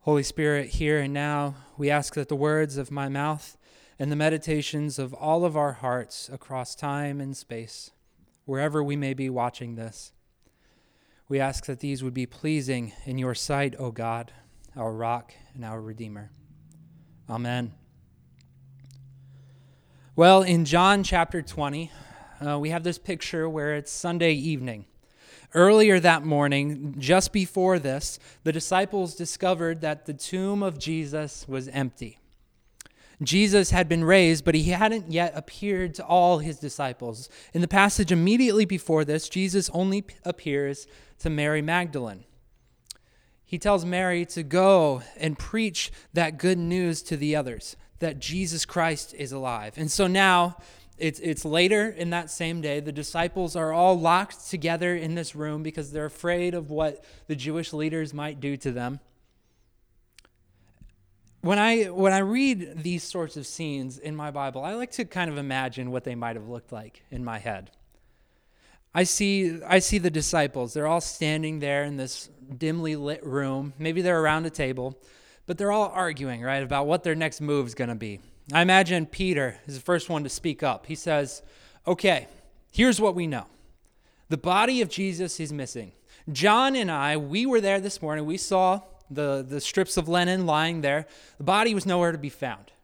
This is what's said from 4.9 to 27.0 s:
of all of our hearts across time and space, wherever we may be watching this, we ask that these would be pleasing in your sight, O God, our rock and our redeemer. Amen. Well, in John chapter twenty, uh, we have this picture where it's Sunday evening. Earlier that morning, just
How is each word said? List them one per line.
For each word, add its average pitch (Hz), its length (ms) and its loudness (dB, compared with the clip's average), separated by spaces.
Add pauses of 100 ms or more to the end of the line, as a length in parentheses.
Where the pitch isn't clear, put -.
of 131 160 -6
all 160 320 2
of 156 100 0
our 147 160 2
hearts 123 560 -6
across 131 460 -10
time 143 480 -6
and 135 120 -8
space, - 560 -14 (540)
wherever 147 400 -2
we 143 120 -2
may 135 180 -2
be 131 160 -4
watching 120 460 -4
this, 113 360 -14 (1120)
we 139 140 -2
ask 135 240 -2
that 131 160 -8
these 139 240 -6
would 127 80 -6
be 127 140 -4
pleasing 131 680 -4 (140)
in 131 100 -6
your 127 180 -2
sight, 139 440 -2
O 127 120 -6
God, 117 400 -6 (460)
our 113 160 -4
rock 117 400 -4 (220)
and 127 100 -14
our 110 160 -10
redeemer. 107 500 -12 (1000)
Amen. 120 420 -4 (2500)
Well, 190 280 10
in 170 240 4
John 185 360 6
chapter 175 380 0
twenty, 151 500 -6 (560)
uh, 147 120 0
we 151 100 -2
have 165 160 -2
this 170 140 -2
picture 160 500 -4
where 151 260 -2
it's 147 160 -6
Sunday 170 440 2
evening. 131 500 -4 (720)
Earlier 202 440 10
that 160 240 6
morning, 143 760 0
just 165 340 4